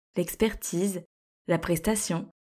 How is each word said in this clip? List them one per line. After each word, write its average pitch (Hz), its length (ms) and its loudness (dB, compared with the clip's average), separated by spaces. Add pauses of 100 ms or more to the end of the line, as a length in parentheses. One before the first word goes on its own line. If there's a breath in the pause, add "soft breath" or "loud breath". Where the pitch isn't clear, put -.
(160)
l'expertise, 185 840 0 (460)
la 170 100 4
prestation, 175 720 0 (220)